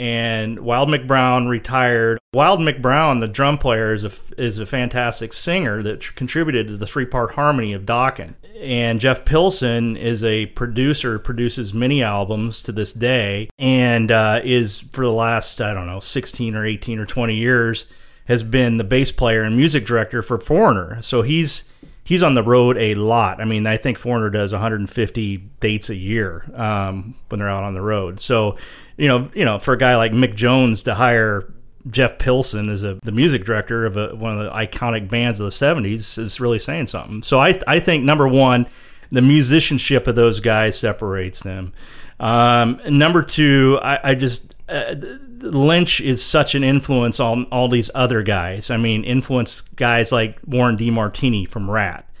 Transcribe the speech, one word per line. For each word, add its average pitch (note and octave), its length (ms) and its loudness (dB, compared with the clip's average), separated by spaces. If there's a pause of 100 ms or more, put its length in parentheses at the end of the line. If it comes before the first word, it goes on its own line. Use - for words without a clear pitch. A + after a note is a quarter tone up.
And A2+ 600 -4
Wild B2 280 0
McBrown B2+ 600 2
retired. A#2+ 720 0 (140)
Wild E3 280 4
McBrown, C3+ 600 2
the A2 80 -2
drum C#3 300 0
player, A2 340 0
is G#2 120 -2
a - 20 -4
f-, - 320 -12
is A#2 200 -4
a A2 60 -8
fantastic B2 720 -4
singer C#3+ 480 -2
that G#2 180 -6
tr-, - 140 -12
contributed B2+ 540 -2
to G#2 100 -10
the G2+ 80 -8
three-part B2 480 -4
harmony C3+ 400 0
of F#2+ 80 -8
Dokken. A#2 540 -2 (220)
And A#2+ 420 -2
Jeff B2+ 260 0
Pilson B2 720 2
is A#2 260 -2
a A2 220 0
producer, A#2+ 720 -2
produces A#2 560 -4
many B2+ 280 2
albums G#2+ 600 -2
to A#2 100 -10
this G#2 220 -4
day, A2 640 -2
and, B2 520 4
uh, A2 320 4
is A#2+ 380 0
for - 240 -6
the A#2 80 2
last, A2+ 480 -2
I G#2 140 -2
don't F2+ 120 -8
know, F#2 140 -8
sixteen A#2+ 560 -6
or G#2+ 80 -4
eighteen A2 340 -6
or G#2+ 60 -6
twenty A2+ 300 -2
years, A#2 500 2 (420)
has A#2+ 180 2
been A#2 320 2
the A2+ 80 0
bass C3 260 2
player A2+ 320 2
and A2 140 0
music C#3+ 280 2
director A2+ 380 -2
for A#2 160 -4
Foreigner. A#2 640 0
So A#2+ 200 0
he's, D3+ 420 -2 (400)
he's F3 180 2
on D3 120 4
the A#2 100 2
road B2 340 4
a G#2+ 160 0
lot. G#2+ 460 0
I A2 40 -4
mean, A2 220 0
I A2 100 0
think A#2+ 220 -4
Foreigner A2+ 320 -2
does G#2 220 -2
a G2+ 80 -2
hundred A2 180 -2
and G2+ 120 -6
fifty G#2 480 -4 (200)
dates A2 320 -2
a G2+ 60 -8
year, F#2+ 480 -4 (100)
um, G2+ 640 -4 (120)
when G#2 120 -6
they're G2+ 80 -2
out G2 160 -4
on G2 100 -6
the F#2 60 -6
road. G2 400 -4
So, G#2+ 360 0 (400)
you D3 120 2
know, B2+ 260 2
you G3+ 100 0
know, G#2+ 140 0
for C3 160 0
a A2+ 40 2
guy B2+ 180 4
like A2+ 160 2
Mick A#2 240 2
Jones A#2+ 460 4
to A2+ 120 -2
hire A2 580 2 (380)
Jeff A#2+ 280 0
Pilson B2 500 0
as G2+ 160 -4
a, G2 180 -8
the A2+ 80 -8
music B2 340 2
director A2+ 400 -2
of G2+ 120 -4
a, G#2+ 180 -4
one A2 240 -6
of G#2+ 60 -6
the - 60 -8
iconic A2 580 -6
bands A#2 320 -2
of G#2 60 -4
the G2 40 -4
seventies A2+ 640 -2
is A2+ 220 -6
really A#2+ 220 0
saying D#3+ 260 -6
something. G#2+ 380 -10
So E3 160 2
I, F#3 260 4
I D#3 140 4
think, D#3 240 2
number C#3+ 240 4
one, B2+ 380 4 (440)
the B2+ 120 2
musicianship C#3 840 4
of A#2+ 80 2
those A#2 240 4
guys A2 400 2
separates F#2+ 640 -4
them. F#2 300 -10 (480)
Um, A#2+ 680 4
number D#3 340 6
two, C#3 600 4
I, C#3 280 0
I C3+ 40 4
just, B2+ 400 -4 (140)
uh, C#3 260 -6 (440)
Lynch E3 640 2
is B2+ 200 0
such - 320 2
an C#3 80 0
influence C3 560 2
on A#2+ 260 0
all B2+ 240 0
these A#2+ 260 0
other B2 280 0
guys. F#2+ 460 -2
I A#2+ 80 -2
mean, A2 280 0
influenced B2 720 -2
guys A#2 380 0
like A2+ 340 0
Warren B2 300 2
DeMartini A2+ 720 0
from G2 220 -6
Rat. G2+ 360 -2 (140)